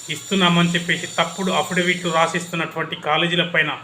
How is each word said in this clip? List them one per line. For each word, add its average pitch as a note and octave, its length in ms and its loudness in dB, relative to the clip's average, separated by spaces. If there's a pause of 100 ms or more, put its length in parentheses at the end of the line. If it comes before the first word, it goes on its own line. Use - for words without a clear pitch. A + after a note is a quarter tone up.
(140)
ఇస్తున్నామని E3+ 560 2
చెప్పేసి E3+ 380 -2 (100)
తప్పుడు F#3 340 0
అఫిడవిట్లు F3 600 0
రాసిస్తున్నటువంటి D#3+ 840 -2
కాలేజీల E3+ 480 0
పైన D#3+ 280 2 (120)